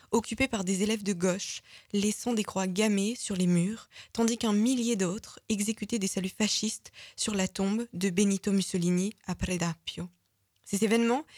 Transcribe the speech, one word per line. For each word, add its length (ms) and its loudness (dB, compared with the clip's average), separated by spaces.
occupé 360 0
par 180 -2
des 180 0
élèves 180 0
de 120 -2
gauche, 500 -2
laissant 420 0
des 100 0
croix 240 -2
gammées 480 2
sur 200 -6
les 120 2
murs, 420 0
tandis 240 2
qu'un 160 0
millier 420 2
d'autres 440 -4
exécutaient 480 -2
des 80 -2
saluts 240 -2
fascistes 600 -2
sur 180 -4
la 140 2
tombe 460 -2
de 180 0
Benito 400 2
Mussolini 640 2
à 80 -2
Predappio. 760 -4
Ces 220 0
événements 400 4